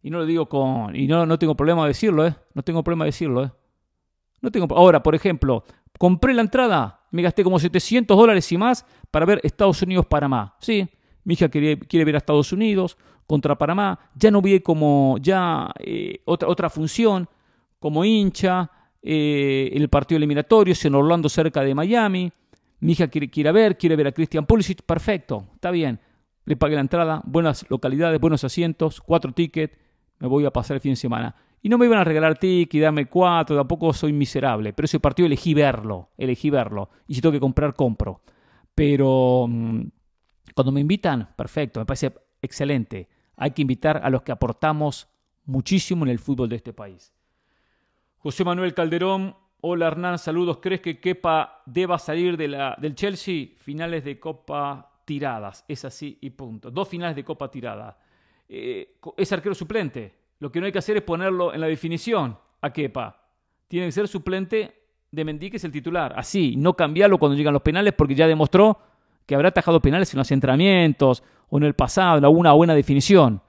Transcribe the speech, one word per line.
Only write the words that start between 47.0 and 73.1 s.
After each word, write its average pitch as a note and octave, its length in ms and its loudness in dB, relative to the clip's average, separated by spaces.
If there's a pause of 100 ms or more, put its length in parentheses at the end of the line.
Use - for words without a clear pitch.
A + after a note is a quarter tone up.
José D#3+ 260 -6
Manuel F3 300 -2
Calderón, F#3 600 -2 (260)
hola E3 280 -2
Hernán, F3 320 -4
saludos. E3+ 420 -4
¿Crees F#3+ 180 -4
que E3+ 200 -10
Kepa E3+ 680 -4
deba F3 320 -2
salir E3+ 380 -4
de D#3 100 -6
la, C#3 340 -6
del D3 140 -8
Chelsea? F#3 600 -8
Finales D#3+ 480 -10
de C#3+ 160 -12
Copa C#3+ 840 -12
tiradas, B2 640 -8
es C#3+ 180 -12
así C#3+ 360 -16
y C#3 100 -16
punto. A#2 400 -18
Dos F#3+ 180 -8
finales E3+ 280 -8
de C#3 80 -12
Copa C#3 260 -10
tirada. A2 480 -14 (500)
Eh, A#2 520 -12
co-, - 160 -18
es G3 160 -4
arquero F#3+ 220 -6
suplente. D#3 680 -10 (200)
Lo C#3 120 -12
que E3+ 80 -4
no F#3+ 60 -6
hay G3 60 -6
que G3 60 -4
hacer G#3+ 180 -4
es G3+ 60 -2
ponerlo F3+ 520 -4
en D#3+ 60 -8
la D#3+ 80 -4
definición E3 680 -4 (240)
a D3 120 -6
Kepa. B2 560 -10 (400)
Tiene F3 180 -4
que D#3 60 -6
ser G#3 160 -4
suplente F#3+ 720 -6 (280)
de D#3 140 -8
Mendy, D#3 260 -10
que A3 60 -14
es F3+ 80 -10
el D3+ 80 -10
titular. D3 440 -6
Así, D#3 400 -2
no D3+ 180 2
cambiarlo F3 440 2
cuando C#3+ 180 0
llegan D3 180 0
los C#3 80 0
penales, F#3 320 0
porque C#3 200 0
ya D#3 120 4
demostró E3 520 4 (460)
que C#3+ 100 -4
habrá C#3+ 140 4
atajado E3+ 320 2
penales E3 320 0
en C3+ 60 -6
los C3 120 -4
entrenamientos C#3+ 920 2 (260)
o C#3+ 100 -2
en D3 60 2
el C#3+ 100 0
pasado, E3+ 440 2
en C#3+ 60 4
alguna D#3+ 280 8
buena E3 220 6
definición. C#3 760 4